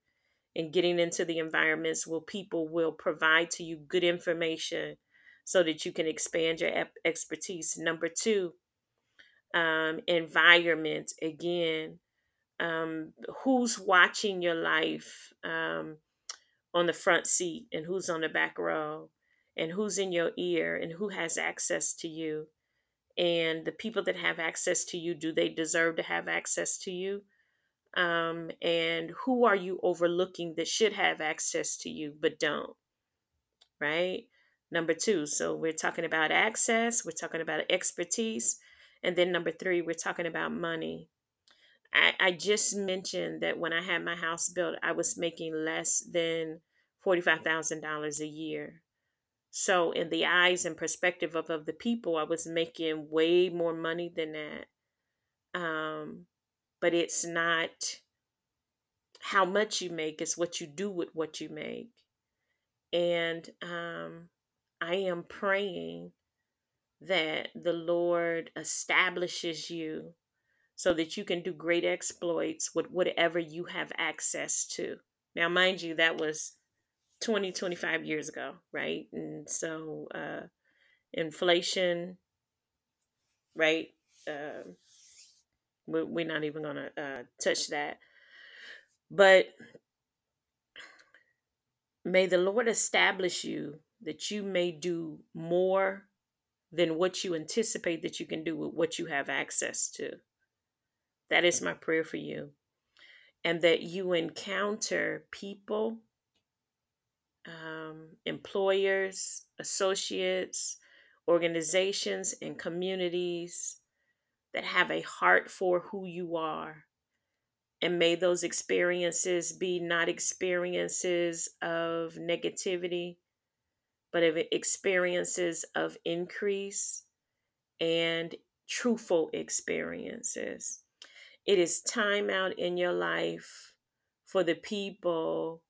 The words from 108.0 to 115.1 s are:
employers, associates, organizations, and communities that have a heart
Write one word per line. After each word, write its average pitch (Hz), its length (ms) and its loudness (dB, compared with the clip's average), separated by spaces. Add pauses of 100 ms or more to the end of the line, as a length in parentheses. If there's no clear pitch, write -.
employers, 196 1200 2 (120)
associates, 185 1200 2 (520)
organizations, 185 1160 2
and 151 160 -10
communities 175 1200 -4 (760)
that - 120 -6
have 180 260 0
a 160 120 -4
heart - 480 2